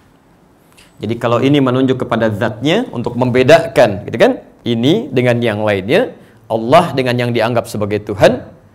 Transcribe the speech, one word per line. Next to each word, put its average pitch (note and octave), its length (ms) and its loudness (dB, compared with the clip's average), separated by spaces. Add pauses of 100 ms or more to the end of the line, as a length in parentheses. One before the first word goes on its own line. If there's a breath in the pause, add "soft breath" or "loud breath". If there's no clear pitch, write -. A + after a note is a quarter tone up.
(1000 soft breath)
Jadi G#2+ 160 -4
kalau A#2+ 240 0
ini C#3 160 2
menunjuk C3 480 0
kepada A2+ 240 0
zatnya A#2 640 -2
untuk A#2 240 -8
membedakan, B2 880 2
gitu G#2 160 -8
kan? A#3 100 4 (300)
Ini C3 480 0
dengan B2 320 0
yang G#2+ 240 -2
lainnya, G#2+ 480 0 (320 loud breath)
Allah B2+ 480 2
dengan B2 240 -2
yang A#2+ 160 -2
dianggap A#2 320 0
sebagai G#2 380 -4
Tuhan. D3+ 400 2 (320 soft breath)